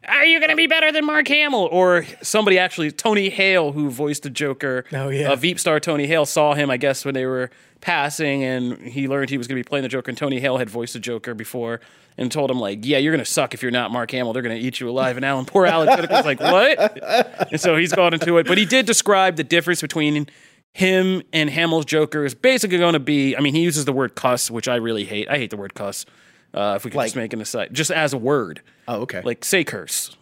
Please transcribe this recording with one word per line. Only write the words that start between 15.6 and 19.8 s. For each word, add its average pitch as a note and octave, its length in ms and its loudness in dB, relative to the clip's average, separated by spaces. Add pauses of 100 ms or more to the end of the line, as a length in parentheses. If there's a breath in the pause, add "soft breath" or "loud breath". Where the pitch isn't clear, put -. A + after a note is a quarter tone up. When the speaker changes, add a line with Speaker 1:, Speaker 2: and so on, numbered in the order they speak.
Speaker 1:
Alan E3 220 4
Tudyk G3+ 220 4
was A3 160 4
like, G#3+ 140 0
"What?" G#3+ 1120 2
And E3 100 -4
so D#3+ 160 4
he's E3+ 160 2
gone F3 200 4
into E3 240 2
it. E3 100 4
But F3+ 100 4
he G#3 80 4
did A#3+ 200 4
describe F#3+ 520 2
the D#3+ 60 -2
difference E3+ 380 0